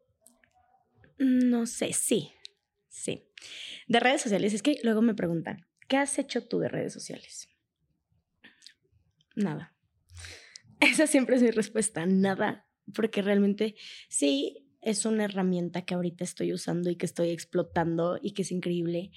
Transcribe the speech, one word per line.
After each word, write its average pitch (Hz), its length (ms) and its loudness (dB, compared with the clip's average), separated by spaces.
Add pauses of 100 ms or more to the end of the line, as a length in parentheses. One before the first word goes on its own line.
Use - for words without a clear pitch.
(1200)
no 247 480 4
sé, - 260 -4
sí, - 380 0 (580)
sí. - 360 -10 (640)
De 233 120 4
redes 254 220 2
sociales, 202 320 0
es 214 80 -4
que 294 200 2
luego 220 200 2
me 233 120 2
preguntan, 170 520 -4 (220)
"¿qué 262 80 0
has 277 220 0
hecho 247 280 -4
tú 185 120 -2
de 160 100 0
redes - 240 -6
sociales?". - 560 -16 (1900)
Nada. 170 400 -4 (1080)
Esa 294 260 6
siempre 262 300 4
es 247 60 6
mi 233 80 6
respuesta, 214 560 -2
nada, 190 600 2 (260)
porque 214 280 -2
realmente 202 520 2 (340)
sí - 600 -2 (120)
es 220 260 -2
una 220 180 2
herramienta 180 580 -2
que 180 120 -4
ahorita 180 300 -4
estoy 175 280 -4
usando 175 380 -2
y 170 60 -2
que 175 100 -4
estoy 170 240 -2
explotando 170 920 -2
y 202 120 -6
que 202 100 -4
es 175 100 -6
increíble, 175 640 -4